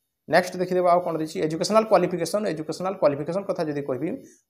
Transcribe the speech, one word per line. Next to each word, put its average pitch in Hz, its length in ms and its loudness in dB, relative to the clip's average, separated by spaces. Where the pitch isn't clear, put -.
ନେକ୍ସଟ 185 280 2
ଦେଖିଦେବା 180 340 2
ଆଉ 175 80 6
କ'ଣ 170 180 -4
ଦେଇଛି, 160 240 -4
ଏଜୁକେସନାଲ 165 420 2
କ୍ୱାଲିଫିକେସନ। 180 640 2
ଏଜୁକେସନାଲ 160 460 -6
କ୍ୱାଲିଫିକେସନ 165 500 0
କଥା 180 200 -4
ଯଦି 143 180 -4
କହିବି, 139 420 -6